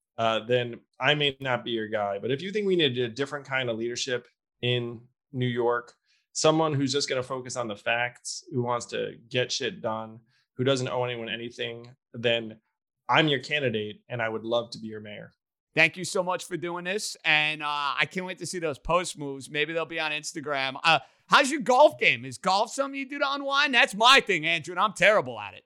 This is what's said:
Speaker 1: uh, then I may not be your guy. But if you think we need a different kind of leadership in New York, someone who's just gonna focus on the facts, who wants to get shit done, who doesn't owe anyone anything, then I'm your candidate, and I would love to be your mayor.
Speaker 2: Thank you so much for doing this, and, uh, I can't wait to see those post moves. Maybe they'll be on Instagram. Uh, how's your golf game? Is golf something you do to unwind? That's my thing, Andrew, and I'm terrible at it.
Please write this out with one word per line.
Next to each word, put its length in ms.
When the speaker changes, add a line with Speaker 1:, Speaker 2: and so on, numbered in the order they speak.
Speaker 1:
uh, 300
then 320
I 140
may 260
not 240
be 80
your 160
guy. 320
But 120
if 100
you 100
think 140
we 120
need 200
a 120
different 360
kind 240
of 80
leadership 500
in 400
New 120
York, 480
someone 420
who's 200
just 160
gonna 120
focus 360
on 100
the 80
facts, 760
who 120
wants 240
to 240
get 220
shit 300
done, 380
who 80
doesn't 240
owe 160
anyone 260
anything, 560
then 460
I'm 180
your 120
candidate, 680
and 120
I 80
would 160
love 260
to 80
be 80
your 140
mayor. 320
Speaker 2:
Thank 220
you 80
so 180
much 220
for 100
doing 300
this, 400
and, 360
uh, 60
I 420
can't 160
wait 140
to 60
see 140
those 200
post 380
moves. 320
Maybe 240
they'll 120
be 140
on 120
Instagram. 720
Uh, 160
how's 240
your 100
golf 360
game? 260
Is 140
golf 340
something 260
you 120
do 100
to 140
unwind? 400
That's 200
my 280
thing, 240
Andrew, 260
and 80
I'm 140
terrible 460
at 160
it. 100